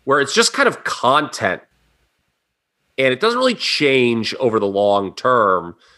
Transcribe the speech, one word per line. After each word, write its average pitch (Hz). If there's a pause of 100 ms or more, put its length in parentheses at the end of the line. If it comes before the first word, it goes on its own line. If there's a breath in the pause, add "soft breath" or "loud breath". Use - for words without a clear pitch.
where 139
it's 139
just -
kind 277
of -
content. - (1400)
And 131
it 127
doesn't 233
really 254
change 123
over 113
the 101
long 101
term, 95 (220 soft breath)